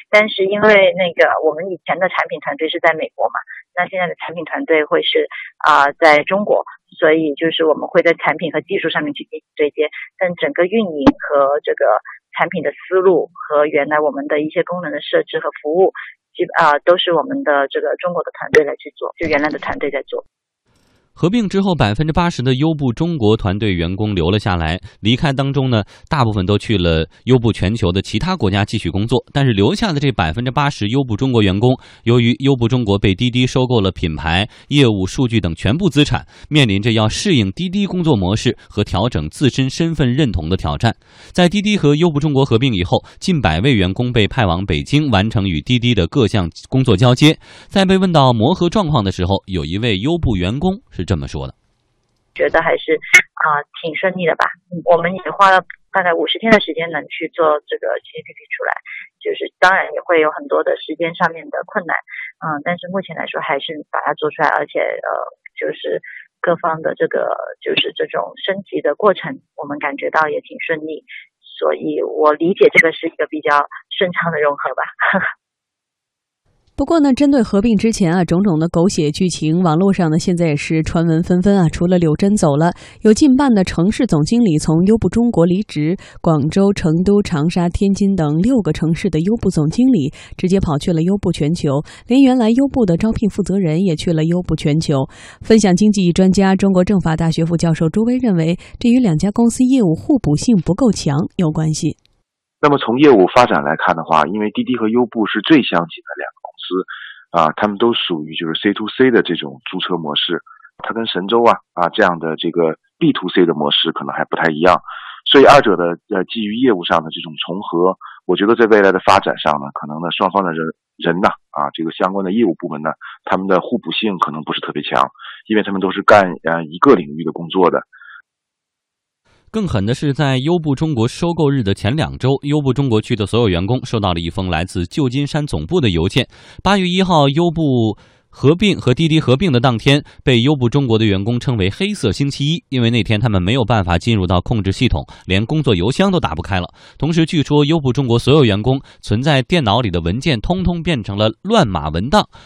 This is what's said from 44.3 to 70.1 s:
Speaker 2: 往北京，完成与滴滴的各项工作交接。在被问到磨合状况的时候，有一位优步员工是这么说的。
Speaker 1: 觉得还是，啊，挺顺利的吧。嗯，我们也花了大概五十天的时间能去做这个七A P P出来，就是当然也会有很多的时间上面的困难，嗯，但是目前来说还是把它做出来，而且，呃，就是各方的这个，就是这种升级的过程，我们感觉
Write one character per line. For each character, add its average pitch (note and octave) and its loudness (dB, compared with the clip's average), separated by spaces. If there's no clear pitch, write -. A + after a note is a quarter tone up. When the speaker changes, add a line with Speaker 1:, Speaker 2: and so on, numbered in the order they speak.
Speaker 2:
往 F2+ 0
北 D#2 -2
京， C#3+ 0
完 G#2+ 2
成 G2 0
与 D#2 -2
滴 B2 0
滴 A#2+ 2
的 F2+ 2
各 B2 0
项 F2+ -2
工 C3 0
作 A#2 4
交 B2 4
接。 D3+ 4
在 G3 2
被 F#3+ 4
问 F#3 0
到 C3+ 4
磨 A#2 2
合 F3+ 0
状 F#3+ 0
况 D3 0
的 G2 0
时 F2+ -2
候， F#2+ 0
有 F2 -4
一 E2+ -6
位 A2+ 0
优 D3 -2
步 C#3 -2
员 F#2+ -2
工 F#3 0
是 F2+ -8
这 F2+ 0
么 C#2+ -8
说 C#2 -8
的。 C2 -16
Speaker 1:
觉 C#3+ -2
得 D#3 2
还 E3 0
是， D#3 -4
啊， - -2
挺 D#3+ -8
顺 F#3 -2
利 F3 -4
的 D#3 0
吧。 - -2
嗯， E3 -10
我 E3+ 4
们 F3 -4
也 F3+ -10
花 G3 4
了 F#3 4
大 F#3+ 2
概 F3 0
五 E3+ -2
十 - -4
天 A3+ 0
的 G#3+ 6
时 E3 -4
间 E3 -6
能 D#3 -6
去 - -10
做 E3 0
这 - -6
个 - -8
七 - -20
A - -16
P - -20
P - -20
出 - -8
来， - -2
就 - -4
是 - -8
当 F#3 4
然 F#3 0
也 - -8
会 E3+ 0
有 D3+ 2
很 C#3+ -14
多 D#3 0
的 C#3 0
时 D#3+ -10
间 E3+ -4
上 E3+ 0
面 D#3+ -14
的 - -8
困 F#3 -6
难， - -4
嗯， D#3 -4
但 F3 -2
是 F3 -12
目 F#3+ -4
前 E3 -16
来 C3+ -8
说 - -8
还 D3 -4
是 D3+ -12
把 - -6
它 D3 -4
做 D3+ -4
出 - -4
来， D3 0
而 D3 -2
且， - -6
呃， - -6
就 D3+ -6
是 D#3 -8
各 E3+ 0
方 D#3+ -4
的 - -4
这 E3 0
个， - -2
就 C#3+ -6
是 - -4
这 D#3 -6
种 - -6
升 G3 -6
级 D3+ -6
的 D3 -4
过 G3+ 2
程， E3 -10
我 - -14
们 C#3+ -10
感 D3 -6
觉 - -6